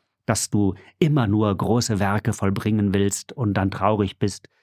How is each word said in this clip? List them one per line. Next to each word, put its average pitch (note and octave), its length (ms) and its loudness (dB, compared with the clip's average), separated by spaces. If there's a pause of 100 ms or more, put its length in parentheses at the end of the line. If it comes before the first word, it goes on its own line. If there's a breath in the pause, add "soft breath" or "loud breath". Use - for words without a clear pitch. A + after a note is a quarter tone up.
(260 soft breath)
dass - 240 -2
du G2+ 260 0 (240 loud breath)
immer D3 280 2
nur G#2+ 280 2
große A2 440 0
Werke G2+ 340 0
vollbringen G2+ 600 0
willst G2 400 -2
und G#2+ 220 -2
dann G2 160 0
traurig G2+ 480 -2
bist, - 280 -4 (160)